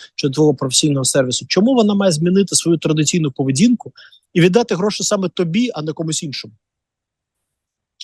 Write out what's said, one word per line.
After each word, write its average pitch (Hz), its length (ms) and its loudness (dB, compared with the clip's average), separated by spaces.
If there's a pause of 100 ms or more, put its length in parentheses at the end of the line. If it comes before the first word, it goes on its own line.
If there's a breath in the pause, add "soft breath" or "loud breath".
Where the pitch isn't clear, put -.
(140 loud breath)
чи 147 160 -2
твого 147 240 2
професійного 135 500 -2
сервісу. 127 440 -2
Чому 226 260 2
вона 208 200 2
має 196 180 2
змінити 180 440 0
свою 170 220 2
традиційну 156 520 0
поведінку 147 640 0 (420 loud breath)
і 180 60 2
віддати 190 340 2
гроші 196 300 -4
саме 190 240 -2
тобі, 185 460 -2
а 151 80 -8
не 156 100 -6
комусь 160 300 -6
іншому? 135 320 -12 (1500)